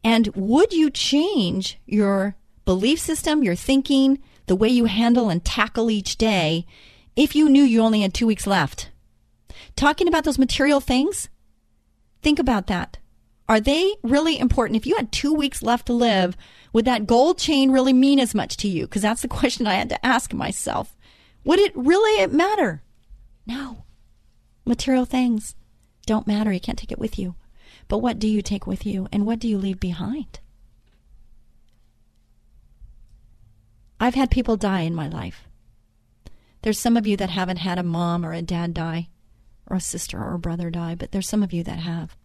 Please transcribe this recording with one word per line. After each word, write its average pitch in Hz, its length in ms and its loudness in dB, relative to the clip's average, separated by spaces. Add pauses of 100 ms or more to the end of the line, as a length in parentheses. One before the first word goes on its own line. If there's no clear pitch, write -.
And 226 320 4
would 240 360 4
you 311 180 4
change 262 960 0
your 196 520 0 (280)
belief 208 340 2
system, 311 440 0
your 180 120 2
thinking, 269 640 2 (280)
the 185 80 4
way 214 140 2
you 240 160 4
handle 233 440 2
and 175 140 -2
tackle 226 480 0
each 208 260 -4
day, 175 480 0 (500)
if 285 200 2
you 302 140 6
knew 277 140 8
you 226 180 4
only 220 200 4
had 190 120 0
two 240 120 0
weeks 220 220 0
left? 180 420 -2 (880)
Talking 302 320 2
about 320 160 2
those 277 160 0
material 277 400 2
things, 277 500 -2 (920)
think 294 180 2
about 240 280 0
that. 180 300 -6 (520)
Are 220 100 4
they 330 420 2
really 285 380 2
important? 226 380 0
If - 80 -2
you 330 100 0
had 302 160 -4
two 294 220 -2
weeks 285 280 -2
left 233 260 0
to 240 60 0
live, 202 440 2 (340)
would 226 140 2
that 226 220 0
gold 254 300 4
chain 269 340 2
really 262 220 4
mean 269 260 6
as 240 160 0
much - 220 -4
to 202 100 -4
you? 180 200 -4
'Cause 196 140 -4
that's 214 200 0
the 262 60 -6
<laughs> - 120 -6
question 247 280 0
I 190 80 0
had - 140 -2
to - 160 -6
ask 254 280 0
myself. - 640 -6 (480)
Would 339 160 2
it 403 160 2
really 392 520 2
matter? 320 540 0 (640)
No. 240 380 -10 (840)
Material 254 400 0
things 247 500 -2 (500)
don't 214 220 -2
matter. 208 240 0
You 185 80 -2
can't - 180 -8
take - 140 -10
it - 80 -8
with - 180 -6
you. 180 180 -8 (520)
But 208 120 -2
what 233 200 -4
do 214 80 -2
you 214 140 0
take 196 260 -6
with 190 180 -6
you, 196 280 -6
and 208 120 0
what 226 140 -4
do 233 80 -6
you 208 100 0
leave 190 220 -4
behind? 190 600 -6 (3500)
I've 247 180 2
had 262 140 2
people 233 280 2
die 190 240 0
in 165 120 -2
my 151 140 -6
life. 117 400 -12 (1160)
There's 214 160 0
some 233 180 2
of 214 100 0
you 202 80 2
that 196 140 -4
haven't 185 280 -4
had 180 220 -4
a 180 40 -4
mom 170 420 -2
or 165 80 -8
a 170 80 -8
dad 170 320 -4
die, 165 340 -6 (600)
or 185 100 -4
a 175 40 -2
sister - 400 -10
or - 120 -6
a 175 60 -6
brother 170 300 -6
die, 170 260 -6
but - 180 -12
there's 196 160 -4
some 208 140 -2
of 175 100 -6
you 170 100 -4
that 170 160 -8
have. 165 460 -8